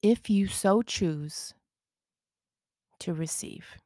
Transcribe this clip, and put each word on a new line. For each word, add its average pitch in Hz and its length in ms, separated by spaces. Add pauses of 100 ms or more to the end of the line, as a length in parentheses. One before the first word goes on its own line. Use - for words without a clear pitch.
If 226 280
you 196 180
so 202 340
choose 156 720 (1500)
to 175 120
receive. - 720